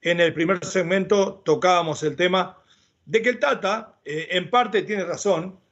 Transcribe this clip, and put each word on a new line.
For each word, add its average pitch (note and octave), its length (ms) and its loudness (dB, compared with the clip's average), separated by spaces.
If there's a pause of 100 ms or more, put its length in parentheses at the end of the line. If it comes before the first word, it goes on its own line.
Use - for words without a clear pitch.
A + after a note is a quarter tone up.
En E3+ 160 0
el E3 160 4
primer F3 300 -2
segmento F#3+ 800 0
tocábamos E3 580 2
el D3 140 -4
tema F3+ 400 0 (500)
de G#3+ 160 0
que B3 60 0
el B3 100 -2
Tata, A3 680 -4
eh, D#3 280 -10
en F3 180 -2
parte A3+ 320 2
tiene G3 220 -4
razón F3 560 -4 (120)